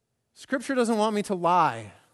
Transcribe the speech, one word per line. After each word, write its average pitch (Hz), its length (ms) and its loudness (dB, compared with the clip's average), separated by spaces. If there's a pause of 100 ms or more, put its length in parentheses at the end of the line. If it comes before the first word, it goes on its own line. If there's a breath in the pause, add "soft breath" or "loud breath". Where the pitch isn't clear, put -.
(340)
Scripture 269 400 -6
doesn't 233 240 2
want 214 180 0
me 208 80 -2
to 202 120 -4
lie. 160 560 2 (220)